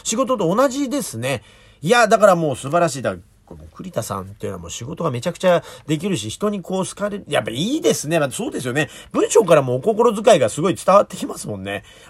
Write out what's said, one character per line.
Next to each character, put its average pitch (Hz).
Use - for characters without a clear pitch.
仕 -
事 247
と 180
同 269
じ 262
で 262
す -
ね。 127
い 151
や、 240
だ 208
か 208
ら 185
も 160
う 117
素 131
晴 170
ら 170
し -
い。 123
だ 113
か 92
ら、 90
こ 85
の 78
栗 180
田 113
さ 98
ん 95
っ -
て 101
い -
う 98
の 90
は 85
も 85
う -
仕 -
事 165
が 156
め 123
ち 180
ゃ 170
く -
ち 185
ゃ 170
で 151
き 185
る 175
し、 107
人 208
に 202
こ 190
う 175
好 -
か 208
れ 196
る。 175
や 131
っ -
ぱ 110
い 185
い -
で 240
す -
ね。 165
ま 143
あ、 127
そ 233
う -
で 262
す 127
よ 120
ね。 143
文 320
章 453
か 165
ら 143
も 127
お 131
心 220
遣 175
い -
が 127
す -
ご 190
い -
伝 -
わ 208
っ 208
て -
き 294
ま 208
す -
も 104
ん 95
ね。 101